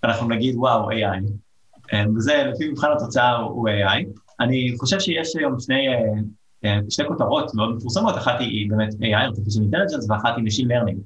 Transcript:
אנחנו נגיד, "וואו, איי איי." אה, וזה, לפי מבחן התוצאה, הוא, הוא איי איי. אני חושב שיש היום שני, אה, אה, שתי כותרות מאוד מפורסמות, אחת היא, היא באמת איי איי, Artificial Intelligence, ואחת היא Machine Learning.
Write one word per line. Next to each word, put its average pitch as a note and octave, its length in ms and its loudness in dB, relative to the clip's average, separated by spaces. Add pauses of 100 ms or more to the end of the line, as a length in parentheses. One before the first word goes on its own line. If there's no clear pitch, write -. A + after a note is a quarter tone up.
אנחנו A#2 240 0
נגיד, A#2 300 0
"וואו, A#2 320 2
איי A2 160 0
איי." F#2+ 140 0 (720)
אה, G#2 100 2 (120)
וזה, C#3 280 2 (100)
לפי D3+ 160 -4
מבחן C#3+ 180 -2 (100)
התוצאה, B2 380 2
הוא, A2+ 140 -4
הוא A#2+ 180 -2
איי G2+ 200 2
איי. A#2 180 0 (340)
אני B2+ 400 2
חושב F3+ 200 0
שיש D#3+ 360 -2
היום C#3 240 0
שני, C3+ 280 0
אה, B2+ 60 2 (720)
אה, G#2 140 2 (100)
שתי D3 180 -2
כותרות C#3 480 -2
מאוד A2 200 0
מפורסמות, F#3 420 0
אחת - 220 0
היא, A#2+ 100 -2
היא G#2+ 200 -2
באמת G#2+ 320 0
איי A2 140 2
איי, A#2 120 2
Artificial G2+ 340 0 (100)
Intelligence, G3+ 380 0
ואחת A#2 280 2
היא A#2 60 -2
Machine A2+ 240 0
Learning. A2+ 380 0